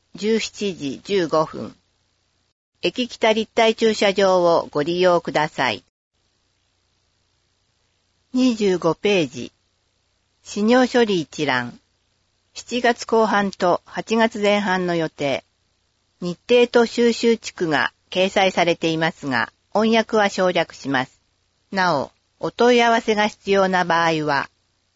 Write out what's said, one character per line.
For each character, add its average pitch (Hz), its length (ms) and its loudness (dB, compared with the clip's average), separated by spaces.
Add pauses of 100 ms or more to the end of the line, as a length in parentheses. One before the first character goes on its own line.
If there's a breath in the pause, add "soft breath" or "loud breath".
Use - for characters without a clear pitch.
(140)
十 214 260 -2
七 202 340 -6
時 143 300 -10
十 185 240 -2
五 156 160 0
分。 120 320 -14 (1040)
駅 240 280 -6
北 220 260 -2
立 220 180 -6
体 226 220 2
駐 226 180 0
車 202 220 0
場 185 280 2
を 170 280 2
ご 147 120 -2
利 170 200 -4
用 175 180 4
く 170 120 -8
だ 156 160 -2
さ 127 240 -2
い。 95 120 -12 (2500)
二 254 240 0
十 196 220 0
五 165 160 0
ペ 202 300 0
ー 131 40 -4
ジ。 120 240 -14 (920)
資 - 220 -6
料 247 220 4
処 240 180 2
理 202 160 0
一 151 240 -6
覧。 123 340 -4 (760)
七 - 260 -8
月 240 240 0
後 226 220 2
半 202 240 0
と 180 340 0
八 - 320 -6
月 226 220 0
前 202 220 2
半 185 260 -2
の 175 100 -2
予 160 140 -4
定。 139 340 -4 (800)
日 175 160 -8 (100)
程 240 180 4
と 233 200 2
収 233 260 2
集 226 240 0
地 - 160 -10
区 175 160 -4
が 139 240 0 (160)
掲 185 220 0
載 190 200 2
さ 180 140 0
れ 170 120 0
て 165 120 -4
い 160 80 -2
ま 160 160 -2
す - 140 -14
が、 123 260 -2 (220)
音 220 160 2
訳 226 260 0
は 208 120 4
省 185 240 0
略 170 220 -2
し - 140 -12
ま 131 180 -2
す。 - 120 -20 (520)
な 185 260 0
お、 - 160 -6 (260)
お 160 120 -6
問 240 260 4
い 240 60 4
合 233 80 2
わ 226 100 2
せ 220 140 -2
が 208 140 0
必 - 240 -6
要 196 160 4
な 185 160 0
場 170 200 0
合 160 220 0
は、 139 240 -2 (460)